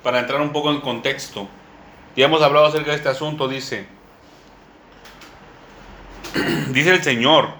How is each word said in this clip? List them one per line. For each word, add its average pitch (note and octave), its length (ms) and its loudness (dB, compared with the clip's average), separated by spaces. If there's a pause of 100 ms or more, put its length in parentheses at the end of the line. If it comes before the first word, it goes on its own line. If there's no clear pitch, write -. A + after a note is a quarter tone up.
para B2 160 0
entrar C3+ 220 -2
un D3+ 100 -2
poco D3 220 -2
en D3 80 -4
contexto. A#2+ 680 -6 (680)
Ya C3+ 100 6
hemos D#3 160 4
hablado D3+ 240 6
acerca D3+ 240 0
de D3 60 0
este D3 120 -4
asunto, C#3+ 400 -4
dice. B2+ 380 -8 (2500)
<clears throat> D#3 380 -2
Dice D3 200 2
el F3+ 120 4
Señor C3 580 2